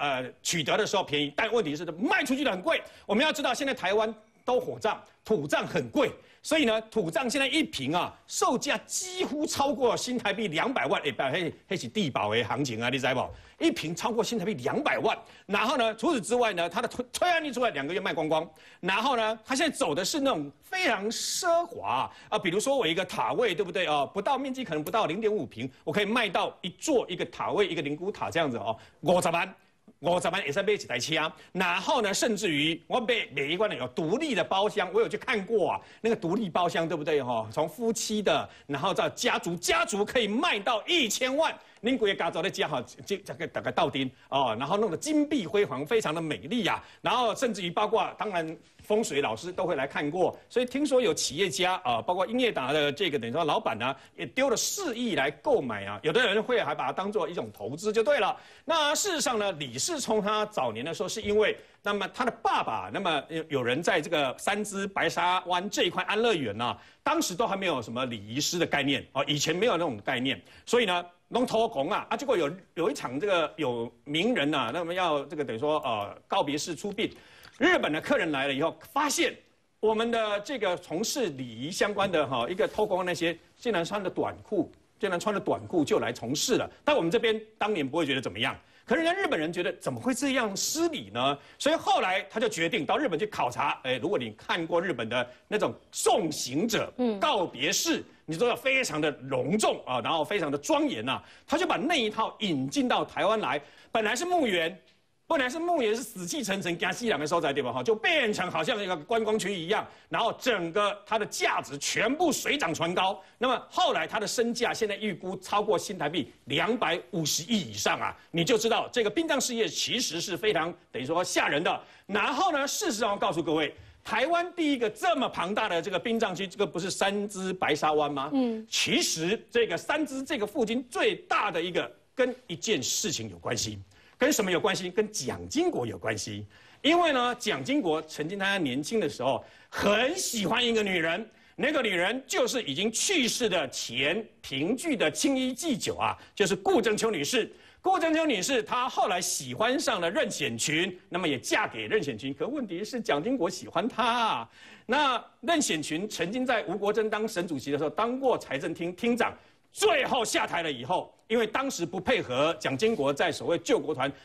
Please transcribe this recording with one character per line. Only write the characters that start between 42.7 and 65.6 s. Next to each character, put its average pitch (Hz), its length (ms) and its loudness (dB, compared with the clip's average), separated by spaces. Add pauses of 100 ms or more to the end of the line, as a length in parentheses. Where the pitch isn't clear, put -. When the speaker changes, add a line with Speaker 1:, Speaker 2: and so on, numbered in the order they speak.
Speaker 1:
就 - 120 -2
这 - 180 -12
个 160 140 -6
大 - 120 -4
概 120 120 -4
到 156 180 2
顶 135 180 -2 (200)
哦， 127 280 2
然 131 120 -4
后 185 80 2
弄 208 120 2
得 160 80 -2
金 294 320 2
碧 285 200 0
辉 208 160 4
煌， 131 200 -4
非 226 160 2
常 156 140 -2
的 165 80 -2
美 151 140 -2
丽 175 280 -2
啊， 117 200 0 (160)
然 165 120 0
后 233 220 2
甚 254 180 0
至 196 100 -6
于 175 60 -4
包 208 200 0
括 202 280 2
当 202 140 -4
然 165 260 -2 (280)
风 214 180 2
水 143 180 0
老 117 140 0
师 165 160 -8
都 185 160 -2
会 180 80 0
来 135 100 0
看 147 240 -2
过， 165 300 2 (100)
所 247 140 2
以 247 40 0
听 277 200 -2
说 262 140 4
有 190 120 4
企 143 240 -2
业 190 120 2
家 180 340 0
啊， 120 180 2
包 180 140 0
括 190 100 2
英 226 140 -2
业 240 140 4
达 131 200 -2
的 147 200 2
这 175 180 -2
个 143 80 -2
等 117 100 -4
于 117 40 -6
说 123 100 0
老 147 160 2
板 113 180 -2
呢， - 200 -4 (200)
也 170 100 -8
丢 262 220 0
了 226 80 2
四 339 380 -2
亿 226 220 -2
来 139 120 2
购 247 320 2
买 110 260 -6
啊， 104 180 -6
有 151 80 2
的 247 120 4
人 208 160 4
会 214 220 2
还 143 100 -2
把 147 140 -2
它 135 60 -2
当 196 180 -4
做 196 180 0
一 175 60 -8
种 135 180 -6
投 165 220 -8
资 208 180 -2
就 220 80 4
对 269 200 4
了。 185 160 2 (280)
那 302 300 2
事 403 160 0
实 320 100 -2
上 247 180 0
呢， 202 140 0
李 143 260 -8
世 339 200 -2
聪 220 220 0
他 214 260 0
早 131 240 -2
年 214 140 -6
的 165 80 -6
时 160 100 -6
候 185 60 -2
是 214 140 -6
因 208 160 2
为， 190 180 4 (260)
那 202 120 -2
么 196 140 -2
他 - 140 -6
的 254 80 2 (120)
爸 320 200 2
爸， 101 300 -4
那 160 80 -4
么 160 300 0
有， 160 180 -4
有 135 140 0
人 123 200 0
在 180 180 4
这 156 100 -8
个 147 260 0
三 208 260 -2
芝 196 240 -4
白 170 220 0
沙 175 380 2
湾 180 240 0